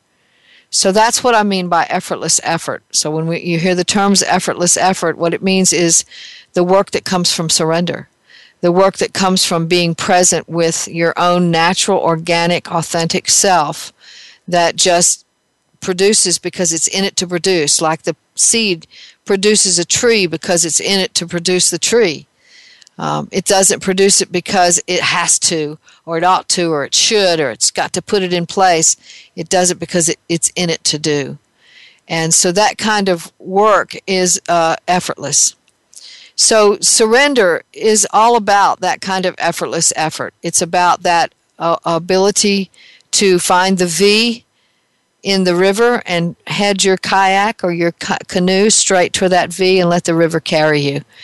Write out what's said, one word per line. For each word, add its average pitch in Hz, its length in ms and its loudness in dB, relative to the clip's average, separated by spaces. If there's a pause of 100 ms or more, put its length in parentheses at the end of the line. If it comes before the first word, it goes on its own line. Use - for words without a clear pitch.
(720)
So - 200 0
that's 220 320 2
what 240 140 2
I 214 80 2
mean 190 240 -2
by 170 200 0
effortless 160 540 -4
effort. 160 480 -6
So - 220 -4
when 160 160 -4
we, 165 120 -4
you 170 200 -2
hear 180 160 0
the 180 80 0
terms 196 400 2
effortless 175 520 -2
effort, 180 400 0
what 165 160 -2
it - 100 -6
means 190 300 2
is 165 320 0 (480)
the 175 120 2
work 190 260 2
that - 140 -4
comes 175 280 -2
from 165 160 -4
surrender, 160 600 -2 (520)
the 175 120 2
work 190 260 2
that - 160 -4
comes 190 320 0
from 165 200 -2
being 170 280 0
present 180 520 2
with 165 420 -2
your 165 280 -2
own 175 340 2
natural, 175 480 0
organic, 170 720 -2
authentic 165 600 -4
self 165 600 0 (540)
that 170 300 0
just 175 480 0 (560)
produces 190 580 0
because 175 340 -4
it's 160 160 -4
in 190 160 -4
it 202 120 -6
to 185 100 -4
produce, 175 540 -2
like 160 220 0
the 165 120 -4 (200)
seed 202 520 -2 (380)
produces 196 540 0
a 170 80 -2
tree 226 400 0
because 165 400 -2
it's 151 140 -2
in 196 200 0
it 185 140 -4
to 170 120 -6
produce 175 440 -2
the 170 80 -4
tree. 170 480 0 (720)
Um, 151 340 -4
it 190 140 -4
doesn't 196 340 2
produce 196 400 2
it 190 100 -4
because 175 560 0
it 180 140 -2
has - 400 -2
to, 156 380 -4 (260)
or 165 140 -4
it 170 60 0
ought 180 260 2
to, 175 200 -2
or 143 140 -2
it - 100 -6
should, 190 460 2
or 135 100 -2
it's - 200 -4
got - 240 -4
to 175 80 -4
put 202 200 -2
it 180 120 -2
in 175 100 -2
place. 175 520 2 (380)
It 170 140 -10
does 180 220 2
it 170 80 -4
because 170 320 -2
it, - 80 -6 (100)
it's - 260 -4
in 180 140 -4
it - 160 -6
to - 140 -2
do. 147 400 -4 (680)
And 165 280 -2
so 180 180 2
that 208 240 2
kind 208 320 0
of 170 300 -4
work 196 580 2 (100)
is, 185 400 0
uh, 165 300 2 (100)
effortless. - 720 -2 (800)
So 214 440 4
surrender 233 920 2
is 214 400 0
all 233 240 4
about 202 440 2
that 180 200 -4
kind 190 240 -4
of 180 140 -4
effortless 160 580 -2
effort. 156 460 -6
It's 170 180 -4
about 175 420 0
that, 170 320 0 (240)
uh, 165 280 0
ability 190 840 0 (420)
to 190 260 2
find 185 400 2
the 180 80 0
V 208 580 2 (800)
in 190 220 0
the 175 120 2
river 202 480 2
and 170 320 -4 (100)
head 202 380 0
your 190 140 2
kayak 196 680 0
or 180 80 -2
your 170 200 0
ca-, - 260 -6 (100)
canoe 190 400 2
straight - 460 2
toward 185 180 0
that 175 200 2
V 185 280 2
and 175 80 2
let 175 160 0
the 170 100 0
river 165 260 2
carry 151 400 2
you. 143 200 -2 (240)